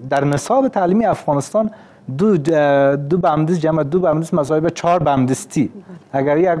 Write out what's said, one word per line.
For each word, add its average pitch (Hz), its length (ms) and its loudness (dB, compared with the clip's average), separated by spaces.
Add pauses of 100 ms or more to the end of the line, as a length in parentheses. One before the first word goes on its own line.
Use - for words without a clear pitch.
(100)
در 139 140 0
نصاب 220 440 0
تعلیمی 202 380 0
افغانستان 180 640 -2 (480)
دو، 202 180 2 (180)
اه، 143 420 2
دو 143 220 -2
بمدست 160 420 0
جمع 156 220 0
دو 151 180 0
بمدست 165 340 0
مصاحب 156 340 0
چهار 170 340 0
بمدستی. 131 680 0 (420)
اگر 139 240 0
یک 170 240 2